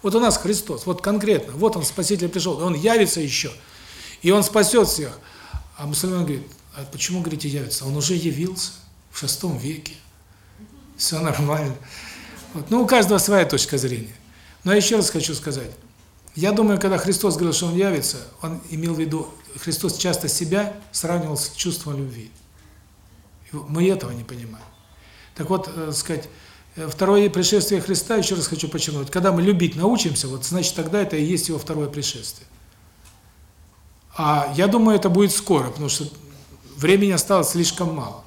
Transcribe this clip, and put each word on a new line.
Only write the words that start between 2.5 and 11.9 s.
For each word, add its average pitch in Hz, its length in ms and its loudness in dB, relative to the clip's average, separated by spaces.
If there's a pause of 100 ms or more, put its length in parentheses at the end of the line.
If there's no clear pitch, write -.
и - 20 -2
он 175 120 0
явится 196 460 2
еще, 139 300 -4 (720)
и 175 80 4
он 202 120 6
спасет 214 460 4
всех. 139 300 -6 (580)
А 147 100 -10
мусульман 175 380 -2
говорит: 143 220 -4 (280)
«А 139 160 -12
почему, 180 300 -4
говорите, 156 280 -4
явится? 135 360 -6
Он 139 120 -2
уже 147 180 0
явился 170 580 -2 (400)
в - 60 -12
шестом 151 400 -4
веке. 151 360 -8 (1000)
Все 160 240 -2
нормально». 147 560 0 (800)